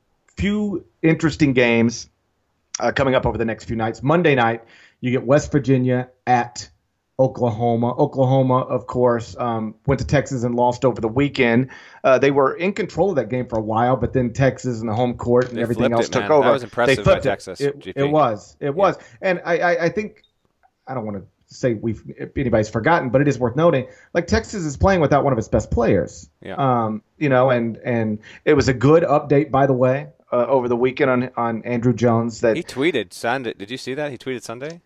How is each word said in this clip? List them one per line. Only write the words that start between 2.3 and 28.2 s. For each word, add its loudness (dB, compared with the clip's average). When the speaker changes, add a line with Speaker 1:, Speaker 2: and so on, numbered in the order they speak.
Speaker 1:
uh, 0
coming 0
up 2
over -2
the -2
next -6
few -6
nights. -6
Monday 2
night, 0
you -4
get -2
West 2
Virginia 0
at -2
Oklahoma. 0
Oklahoma, 2
of -6
course, 0
um, -6
went 0
to -6
Texas -2
and -4
lost 0
over 0
the -2
weekend. 2
Uh, 6
they 4
were 2
in -4
control -2
of -2
that -2
game -4
for -4
a -2
while, 2
but -4
then 0
Texas 0
and -6
the -4
home 0
court 2
and -10
Speaker 2:
They -4
Speaker 1:
everything -2
Speaker 2:
flipped 0
Speaker 1:
else 2
Speaker 2:
it, -8
Speaker 1:
took 0
Speaker 2:
man. -2
Speaker 1:
over. 6
Speaker 2:
That 4
was 0
impressive 2
Speaker 1:
They -6
Speaker 2:
by 4
Speaker 1:
flipped 2
it. 2
Speaker 2:
Texas, -6
Speaker 1:
It, -2
Speaker 2:
G -14
P. -6
Speaker 1:
it 0
was. 0
It -6
Speaker 2:
Yeah. -2
Speaker 1:
was. 0
And 0
I, -2
I, 0
I 0
think, -8
I -10
don't -6
wanna -8
say -4
we've, -6
if -14
anybody's 0
forgotten, 0
but 2
it 2
is 0
worth -2
noting, 2
like, 0
Texas -4
is -6
playing 2
without 2
one 0
of 0
its -6
best -2
players. -2
Speaker 2:
Yeah. -12
Speaker 1:
Um, -2
you -2
know, 4
and, -2
and -2